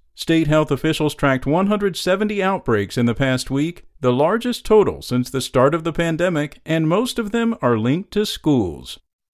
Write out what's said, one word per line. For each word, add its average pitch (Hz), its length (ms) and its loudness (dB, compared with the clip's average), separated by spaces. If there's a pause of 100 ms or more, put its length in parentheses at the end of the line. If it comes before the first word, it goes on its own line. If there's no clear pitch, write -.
(140)
State 160 320 0
health 151 240 2
officials 151 440 0
tracked 135 300 0
one 165 220 2
hundred 202 280 0
seventy 202 480 -2
outbreaks 123 540 -2
in 123 80 0
the 117 100 2
past 127 360 -2
week, 147 340 -4 (160)
the 123 140 2
largest 214 500 0
total 202 380 4
since 127 260 -2
the 131 140 -6
start 135 320 2
of 165 100 -2
the 165 80 -2
pandemic, 165 720 -2
and 160 240 0
most 220 300 0
of 208 140 -4
them 233 280 0
are 120 160 2
linked 131 360 -2
to 208 120 0
schools. 92 760 -2 (360)